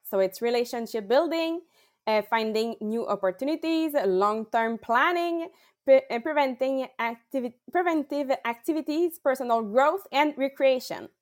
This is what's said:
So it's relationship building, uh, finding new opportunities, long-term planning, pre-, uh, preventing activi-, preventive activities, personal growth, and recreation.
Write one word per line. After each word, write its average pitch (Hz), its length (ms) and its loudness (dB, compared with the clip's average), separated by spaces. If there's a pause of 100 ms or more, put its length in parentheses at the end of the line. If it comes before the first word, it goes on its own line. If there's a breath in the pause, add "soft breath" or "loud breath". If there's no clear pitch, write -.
So 196 160 -2
it's 190 200 0
relationship 233 680 -4
building, 330 540 0 (440 soft breath)
uh, 214 160 2
finding 220 580 -2
new 220 280 -4
opportunities, 302 840 -2
long-term 220 840 0
planning, 339 720 -2 (360 soft breath)
pre-, 269 240 8
uh, 233 120 -4
preventing 269 680 0 (140)
activi-, 240 540 -6 (180)
preventive 302 580 0 (140)
activities, 311 720 -2
personal 240 440 0
growth, 269 500 2
and 294 240 2
recreation. 262 720 0 (140)